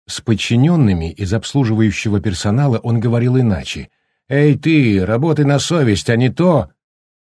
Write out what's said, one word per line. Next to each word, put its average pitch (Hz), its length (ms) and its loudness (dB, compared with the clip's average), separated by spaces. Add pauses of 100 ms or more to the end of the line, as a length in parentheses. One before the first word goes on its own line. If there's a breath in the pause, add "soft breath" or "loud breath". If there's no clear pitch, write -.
С - 140 -12
подчинёнными 117 880 0
из 90 220 -6
обслуживающего 110 840 -2
персонала 110 600 -2
он 117 200 -2
говорил 120 400 0
иначе. 101 500 -4 (380)
«Эй 143 300 2
ты, 127 480 2
работай 143 400 0
на 139 140 2
совесть, 127 500 0
а 120 60 2
не 123 140 2
то!» 170 420 0 (600)